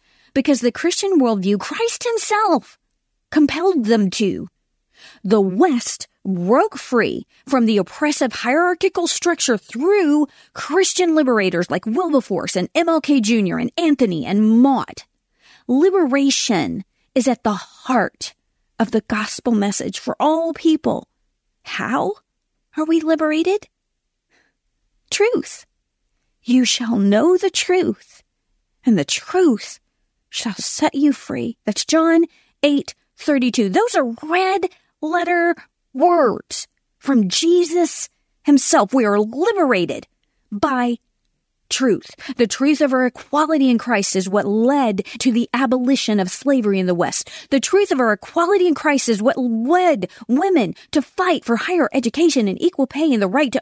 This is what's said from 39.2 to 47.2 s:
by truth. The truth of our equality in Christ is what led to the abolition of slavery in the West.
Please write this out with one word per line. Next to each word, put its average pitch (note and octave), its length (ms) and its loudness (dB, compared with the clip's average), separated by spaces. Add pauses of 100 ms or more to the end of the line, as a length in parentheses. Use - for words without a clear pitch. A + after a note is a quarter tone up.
by B3 460 -2 (680)
truth. - 460 -2 (220)
The A#3+ 100 2
truth C#4 340 -2
of C#4 120 2
our B3+ 140 2
equality D4 640 0
in A#3+ 80 4
Christ G#3+ 380 -2
is F#3+ 140 -2
what G3 180 -2
led A3 580 0 (140)
to B3+ 140 0
the A#3 200 0
abolition B3 680 0
of F#3 100 -2
slavery A3+ 480 0
in F#3 80 0
the F3+ 80 0
West. - 340 -4 (220)